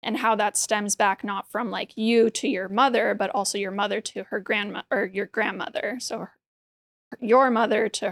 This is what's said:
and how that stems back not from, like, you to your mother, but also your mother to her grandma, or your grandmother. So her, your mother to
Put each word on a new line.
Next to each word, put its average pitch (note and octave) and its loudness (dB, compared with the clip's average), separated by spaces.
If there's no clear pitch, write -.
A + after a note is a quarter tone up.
and F#3 -4
how B3 2
that G#3 0
stems G#3 -2
back G3 0
not G3 -6
from, A#3 -4
like, - -8
you A3+ 6
to - -4
your F#3+ -2
mother, A#3+ 2
but G3 -2
also G3 -2
your G3 -4
mother G3 -2
to - -10
her G#3+ -6
grandma, G3+ -4
or G3 0
your F#3+ -4
grandmother. G#3 -4
So A3+ -8
her, F#3+ -12
your B3+ 6
mother A3 2
to G3+ -4